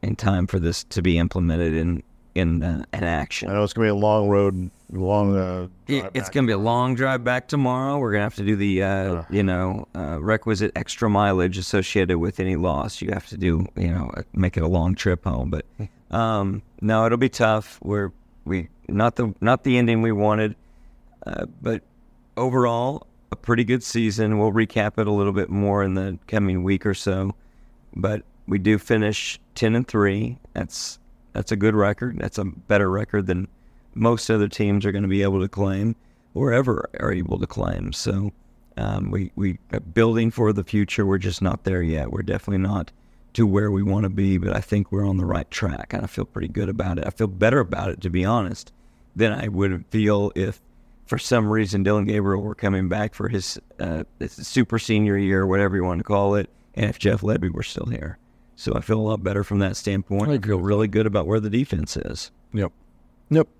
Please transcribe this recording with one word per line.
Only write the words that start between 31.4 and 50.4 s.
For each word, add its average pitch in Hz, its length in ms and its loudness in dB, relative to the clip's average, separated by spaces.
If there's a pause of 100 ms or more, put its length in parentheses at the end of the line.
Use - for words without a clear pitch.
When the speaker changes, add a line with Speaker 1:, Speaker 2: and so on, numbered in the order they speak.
Speaker 1:
a 113 40 2
good 107 200 4
record. 104 440 0
That's - 180 -6
a 101 80 -4
better 98 440 0
record 101 380 0
than 92 200 0 (460)
most 113 360 2
other 107 180 4
teams 101 380 0
are 104 60 2
gonna 101 160 -2
be 98 160 2
able 95 180 2
to 98 60 0
claim 98 480 -2 (380)
or 123 200 0
ever 123 360 0 (100)
are - 140 0
able 87 260 -2
to - 80 -2
claim. 50 460 -4
So, 101 380 -2 (460)
um, 101 320 -2
we, 98 260 -4
we 95 220 -2 (140)
are 107 80 -4
building 113 520 2
for 110 200 2
the 101 140 0
future. 104 400 0
We're 98 120 2
just 92 240 -4
not - 220 0
there 92 180 0
yet. 80 300 0
We're 101 120 -4
definitely 98 380 -2
not 98 300 -2 (420)
to 117 140 4
where 104 240 2
we 98 120 2
wanna 98 260 2
be, 98 280 2
but 95 180 0
I - 40 0
think 101 320 -2
we're 101 160 0
on 101 100 0
the 90 80 0
right 90 240 -4
track, - 440 -6
and 95 100 -4
I - 40 -6
feel - 180 -6
pretty - 240 -8
good 90 200 -4
about 90 300 -2
it. 76 80 -4
I - 20 -2
feel - 180 -2
better 104 320 4
about 95 300 -2
it, - 120 -8
to 92 80 -4
be 90 160 0
honest, 107 460 -2 (440)
than 107 180 2
I 107 140 -6
would 98 440 0
feel 104 440 2
if, 90 260 -4 (440)